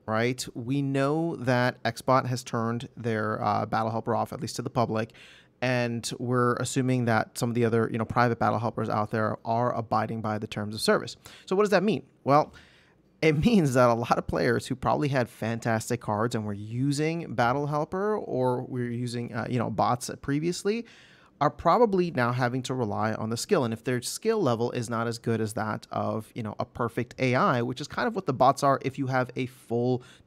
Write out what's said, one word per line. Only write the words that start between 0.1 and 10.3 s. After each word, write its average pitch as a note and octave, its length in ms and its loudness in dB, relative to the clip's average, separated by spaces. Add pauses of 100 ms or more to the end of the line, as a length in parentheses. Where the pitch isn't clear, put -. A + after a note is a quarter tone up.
we C3+ 280 -2
know C#3+ 540 0
that B2 460 0
Xbot B2 440 2
has B2 180 -4
turned A#2 520 -4
their, A2 460 -2
uh, G#2+ 240 2
battle A2+ 240 0
helper A2+ 240 -2
off, A2 180 -2
at - 80 -10
least C3 160 -8
to B2 60 -4
the A#2+ 80 -6
public, A2 440 0 (480)
and A#2+ 560 -2
we're B2 380 2
assuming B2+ 480 0
that A2 340 2
some B2 100 0
of A#2 60 -2
the A#2+ 100 4
other, A2+ 260 2
you A#2 60 -4
know, A2 80 -2
private A#2+ 360 2
battle A2 180 2
helpers A2+ 300 -4
out G#2+ 240 -2
there A2 320 0
are A#2 300 0
abiding A2 460 -2
by G#2+ 160 -2